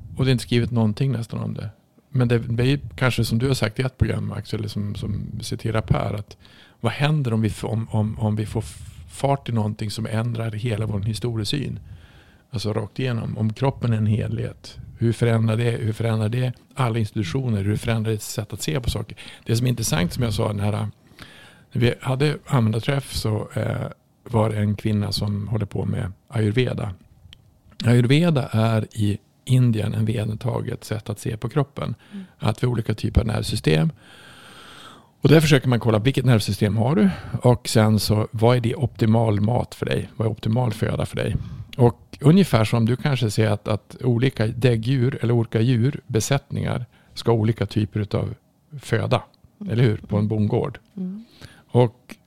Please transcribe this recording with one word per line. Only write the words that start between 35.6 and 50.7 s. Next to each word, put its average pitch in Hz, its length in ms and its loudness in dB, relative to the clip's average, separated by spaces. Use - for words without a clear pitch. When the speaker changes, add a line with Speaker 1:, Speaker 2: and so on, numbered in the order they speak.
Speaker 1:
man 120 100 4
kolla, 110 200 2
vilket 123 260 0
nervsystem 107 520 2
har 123 180 2
du? 202 140 6
Och - 260 4
sen 107 320 6
så, 110 320 0
vad 120 260 4
är 123 40 0
det 117 140 -2
optimal 113 640 2
mat 117 340 0
för - 100 -4
dig? - 300 -2
Vad 110 120 -2
är 110 40 0
optimal 113 420 -2
föda - 320 -2
för - 100 -10
dig? - 200 -2
Och - 440 2
ungefär 151 440 6
som 117 200 2
du 123 100 2
kanske 120 360 0
ser 107 180 2
att, - 180 -2
att - 360 -4
olika 120 440 2
däggdjur 120 720 0
eller 117 120 2
olika 113 280 2
djurbesättningar 120 1200 0
ska - 180 0
ha 117 60 4
olika 107 280 0
typer 107 340 -2
utav 98 340 -2
föda, 113 420 -2
Speaker 2:
Mm. - 120 -6
Speaker 1:
eller 117 100 4
hur? 107 140 4
På - 180 -4
en 104 40 4
Speaker 2:
Mm. 107 80 2
Speaker 1:
bondgård. 107 520 0